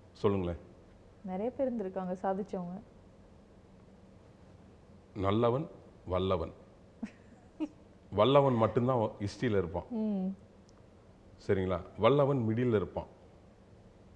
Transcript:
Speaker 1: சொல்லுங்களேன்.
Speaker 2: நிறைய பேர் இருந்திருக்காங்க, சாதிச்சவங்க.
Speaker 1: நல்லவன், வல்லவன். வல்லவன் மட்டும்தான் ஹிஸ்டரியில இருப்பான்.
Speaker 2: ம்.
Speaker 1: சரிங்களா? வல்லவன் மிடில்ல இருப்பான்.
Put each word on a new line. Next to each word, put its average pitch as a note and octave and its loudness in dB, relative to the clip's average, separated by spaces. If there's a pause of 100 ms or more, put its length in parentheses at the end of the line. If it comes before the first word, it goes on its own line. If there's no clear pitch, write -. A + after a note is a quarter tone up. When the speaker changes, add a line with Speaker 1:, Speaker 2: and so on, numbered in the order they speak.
(120)
Speaker 1:
சொல்லுங்களேன். F#2 0 (640)
Speaker 2:
நிறைய G3 -6
பேர் B3+ -4
இருந்திருக்காங்க, F#3 -6
சாதிச்சவங்க. F#3+ -6 (2250)
Speaker 1:
நல்லவன், A#2 2 (380)
வல்லவன். F#2 -2 (1600)
வல்லவன் C3 6
மட்டும்தான் A#2+ 2
ஹிஸ்டரியில G#2+ -2
இருப்பான். F2 -2
Speaker 2:
ம். G3+ -4 (1120)
Speaker 1:
சரிங்களா? F#2+ 0 (180)
வல்லவன் C3 2
மிடில்ல A#2 0
இருப்பான். F2 -2 (1120)